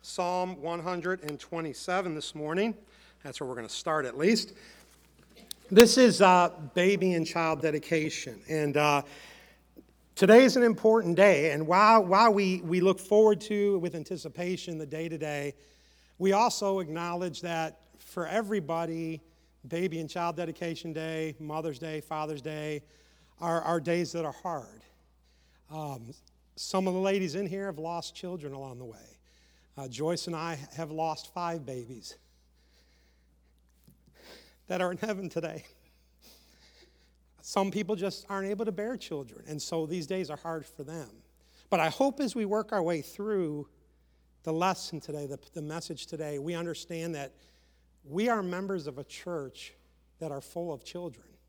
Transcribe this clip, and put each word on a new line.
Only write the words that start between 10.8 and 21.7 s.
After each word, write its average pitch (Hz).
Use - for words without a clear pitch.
day. 165
And 151
while, 208
while 202
we, 190
we 175
look 185
forward 208
to, 202
with 170
anticipation, 170
the 156
day 156
today, 147
we 190
also 202
acknowledge 170
that 160
for -
everybody, 165
baby 165
and 156
child 170
dedication 165
day, 160
Mother's 156